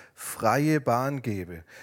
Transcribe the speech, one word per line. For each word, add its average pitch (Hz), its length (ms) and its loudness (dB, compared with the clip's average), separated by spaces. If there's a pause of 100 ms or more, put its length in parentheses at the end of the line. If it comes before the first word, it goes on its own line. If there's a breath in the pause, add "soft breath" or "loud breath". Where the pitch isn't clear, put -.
(140 loud breath)
freie 147 640 2
Bahn 131 440 0
gebe. 87 400 -6 (200 loud breath)